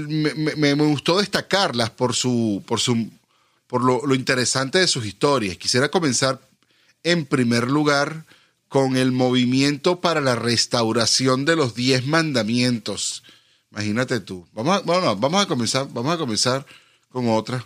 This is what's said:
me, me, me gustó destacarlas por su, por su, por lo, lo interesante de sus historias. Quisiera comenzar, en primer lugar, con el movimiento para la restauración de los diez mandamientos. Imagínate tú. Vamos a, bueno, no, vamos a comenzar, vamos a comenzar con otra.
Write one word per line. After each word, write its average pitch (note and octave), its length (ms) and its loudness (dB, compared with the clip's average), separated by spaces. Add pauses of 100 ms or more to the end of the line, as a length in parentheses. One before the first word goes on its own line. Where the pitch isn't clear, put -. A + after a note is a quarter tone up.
me, D3+ 480 -2
me, C#3+ 200 2
me D3 80 2
gustó D3+ 340 2
destacarlas E3+ 720 0
por A#2+ 240 -2
su, A2+ 540 0
por A2+ 120 -2
su, A#2 300 0 (560)
por B2 180 -2
lo, B2+ 220 2
lo C#3 80 2
interesante C3 640 0
de F#3 100 4
sus A#2+ 200 -2
historias. G#2+ 500 0
Quisiera C3 320 0
comenzar, C3+ 500 0 (640)
en E3 220 0
primer A#2+ 460 0
lugar, D3 540 0 (420)
con C3 300 2
el B2+ 140 2
movimiento B2+ 880 2
para E3 220 0
la B2+ 140 2
restauración A#2 1080 0
de E3 100 2
los C3+ 180 0
diez B2 320 0
mandamientos. B2 1200 -2 (480)
Imagínate G#2+ 480 -2
tú. F2+ 340 -14
Vamos C#3+ 240 -2
a, F3+ 40 -2
bueno, E3+ 240 0
no, A2+ 100 0
vamos C#3+ 280 0
a F#3+ 40 -2
comenzar, C3 440 -2
vamos B2+ 220 -4
a E3+ 60 -4
comenzar B2+ 480 -2 (420)
con B2 200 -4
otra. A2+ 360 -2